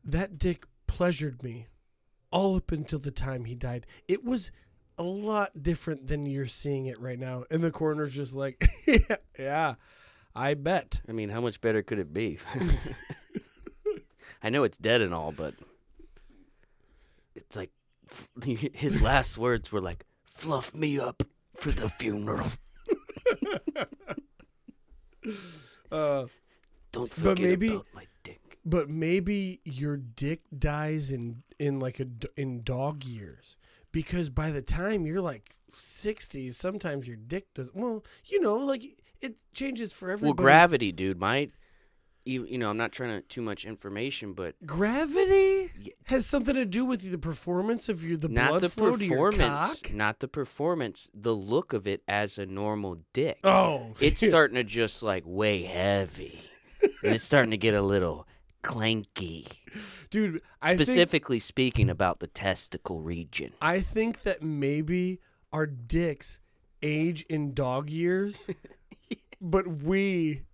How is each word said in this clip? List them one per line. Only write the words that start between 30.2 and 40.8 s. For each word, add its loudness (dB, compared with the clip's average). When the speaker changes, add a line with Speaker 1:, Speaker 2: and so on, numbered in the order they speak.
Speaker 1:
dies 0
in, -6
in, 0
like, -4
a -2
d-, -12
in -6
dog -4
years, -14
because -2
by 0
the -4
time 0
you're, -2
like, -8
sixty, -6
sometimes -6
your -12
dick -8
does, -10
well, -4
you 0
know, 4
like, 0
it -8
changes -6
for -10
Speaker 2:
Well, -2
Speaker 1:
everybody. 2
Speaker 2:
gravity, 8